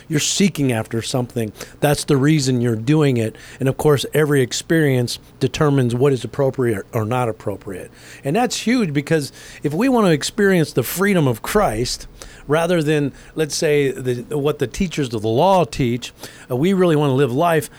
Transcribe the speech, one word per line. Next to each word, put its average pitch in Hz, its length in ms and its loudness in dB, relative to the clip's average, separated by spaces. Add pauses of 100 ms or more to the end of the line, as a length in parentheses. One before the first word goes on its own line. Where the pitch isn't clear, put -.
You're 156 120 -2
seeking 147 520 0
after 113 300 -4
something. 117 520 -4 (260)
That's 147 240 0
the 143 140 2
reason 131 440 2
you're 117 140 0
doing 139 420 2
it. 110 180 -2 (240)
And 131 80 -2
of 131 100 0
course, - 360 2
every 147 280 2
experience 131 760 0 (220)
determines 135 560 2
what 139 180 2
is 120 100 -4
appropriate 123 680 -2
or 113 100 -2
not 123 260 -2
appropriate. 101 600 -10 (340)
And 143 120 -2
that's 240 220 -2
huge, 214 360 0
because 147 380 -2 (320)
if 147 100 -2
we 226 160 0
want 233 180 2
to 170 40 4
experience 175 640 2
the 131 100 0
freedom 180 440 0
of 117 140 -2
Christ, 127 680 -2 (400)
rather 170 360 0
than, 147 280 0 (220)
let's 151 220 -4
say, 147 360 2
the, 127 460 -4
what 147 220 -2
the 131 80 -2
teachers 151 460 -4
of 110 80 -4
the 107 60 -2
law 165 380 2
teach, 123 480 -4 (360)
uh, 127 60 -4
we 170 180 2
really 180 220 4
want 147 140 2
to 127 60 2
live 131 180 2
life, 160 460 0